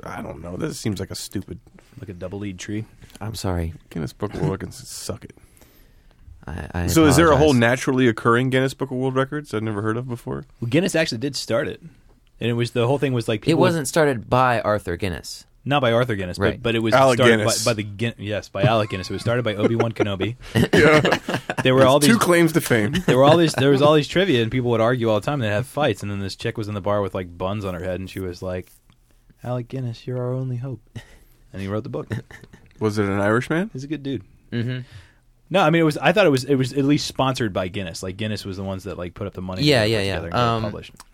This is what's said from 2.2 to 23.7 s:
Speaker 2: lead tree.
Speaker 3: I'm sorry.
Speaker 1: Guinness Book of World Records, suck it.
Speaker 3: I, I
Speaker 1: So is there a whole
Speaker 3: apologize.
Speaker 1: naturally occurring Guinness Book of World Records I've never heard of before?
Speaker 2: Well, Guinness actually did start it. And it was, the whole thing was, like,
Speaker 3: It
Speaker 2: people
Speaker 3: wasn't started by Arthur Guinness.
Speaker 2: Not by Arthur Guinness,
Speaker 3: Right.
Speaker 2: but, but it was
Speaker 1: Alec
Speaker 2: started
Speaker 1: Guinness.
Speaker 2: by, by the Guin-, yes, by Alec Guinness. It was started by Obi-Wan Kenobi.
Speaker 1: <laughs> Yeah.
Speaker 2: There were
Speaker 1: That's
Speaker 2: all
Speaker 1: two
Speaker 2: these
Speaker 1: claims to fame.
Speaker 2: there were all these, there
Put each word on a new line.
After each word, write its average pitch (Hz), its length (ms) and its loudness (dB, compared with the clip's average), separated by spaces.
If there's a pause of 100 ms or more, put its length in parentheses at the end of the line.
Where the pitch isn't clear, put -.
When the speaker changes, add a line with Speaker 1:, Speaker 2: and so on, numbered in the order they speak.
Speaker 2:
lead 98 180 -10
tree. 104 260 -8 (340)
Speaker 3:
I'm 98 160 -10
sorry. 87 380 -4 (160)
Speaker 1:
Guinness - 240 -8
Book - 220 -8
of 90 60 -6
World 95 120 0
Records, - 340 -10
suck - 380 -12
it. - 100 -20 (1120)
Speaker 3:
I, - 280 -10
I 87 140 -2
Speaker 1:
So 160 180 6
is 135 100 6
there 165 120 6
a 143 80 6
whole 151 140 4
Speaker 3:
apologize. 123 100 4
Speaker 1:
naturally 127 480 2
occurring 120 420 2
Guinness 131 240 0
Book 135 160 -8
of 127 80 -6
World 131 160 -2
Records 135 400 -4
I've 107 80 -2
never 107 180 -4
heard 110 160 -2
of 127 100 -8
before? 131 380 -10 (160)
Speaker 2:
Well, 120 80 -6
Guinness 170 260 0
actually 160 240 0
did 131 180 -6
start 117 300 -2
it. 90 140 -10 (600)
And 117 80 -2
it 120 40 0
was, 117 180 -2
the 117 140 2
whole 135 120 2
thing 135 160 0
was, 117 140 -2
like, 113 120 -2
Speaker 3:
It - 60 -20
Speaker 2:
people 160 140 4
Speaker 3:
wasn't 165 280 2
started 143 400 2
by 123 340 4
Arthur 98 340 -2
Guinness. 87 480 -6 (180)
Speaker 2:
Not 143 200 0
by 117 100 4
Arthur 120 220 2
Guinness, 90 240 -6
Speaker 3:
Right. 95 160 2
Speaker 2:
but, - 80 -12
but 117 120 0
it 113 40 2
was 113 160 2
Speaker 1:
Alec 135 240 6
Speaker 2:
started 120 180 6
Speaker 1:
Guinness. 110 300 0
Speaker 2:
by, 120 60 4
by - 20 2
the 107 80 -4
Guin-, 107 340 -4
yes, 98 320 -8
by 98 140 -2
Alec 107 260 4
Guinness. 95 220 -8
It - 20 -4
was 95 80 -6
started 120 240 0
by 107 120 0
Obi-Wan 113 360 0
Kenobi. 101 440 -2 (180)
Speaker 1:
<laughs> - 0 - (180)
Yeah. 151 460 6 (440)
Speaker 2:
There 131 120 4
were 131 60 6
Speaker 1:
That's 131 100 8
Speaker 2:
all 143 100 6
Speaker 1:
two 147 140 6
Speaker 2:
these - 20 4
Speaker 1:
claims 170 380 4
to 160 80 2
fame. 107 300 2 (120)
Speaker 2:
there 127 140 4
were 131 60 6
all 156 120 8
these, 165 160 4
there - 180 2